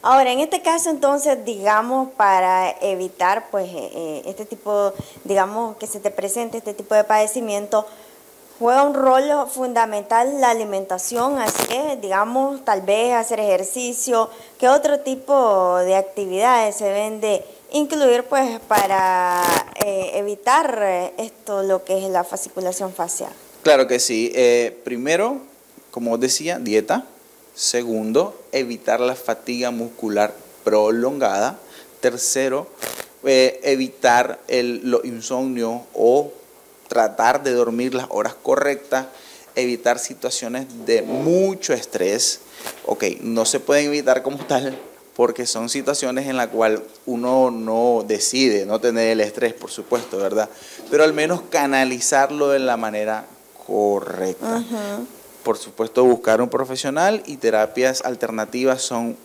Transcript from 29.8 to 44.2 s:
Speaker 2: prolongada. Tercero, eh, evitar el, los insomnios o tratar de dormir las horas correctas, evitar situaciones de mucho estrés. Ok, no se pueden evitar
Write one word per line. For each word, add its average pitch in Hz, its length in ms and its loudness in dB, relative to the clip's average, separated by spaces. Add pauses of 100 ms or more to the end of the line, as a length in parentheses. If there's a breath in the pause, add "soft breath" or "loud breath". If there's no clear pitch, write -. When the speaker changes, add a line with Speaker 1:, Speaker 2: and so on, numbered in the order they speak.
Speaker 2:
prolongada. 113 960 2 (400 loud breath)
Tercero, 131 680 -2 (580 loud breath)
eh, 131 380 4
evitar 127 840 2
el, 123 420 -2
los 120 140 2
insomnios 120 800 -6 (120)
o 127 380 2 (560)
tratar 117 560 2
de 135 80 0
dormir 120 420 0
las 127 180 -6
horas 107 300 -2
correctas, 135 680 -2 (480 loud breath)
evitar 123 440 0
situaciones 127 640 -8 (200)
de 113 160 4
mucho 175 720 0
estrés. 107 680 -2 (460 loud breath)
Ok, - 180 -2 (160)
no 113 240 -2
se 135 160 0
pueden 143 280 0
evitar 131 360 0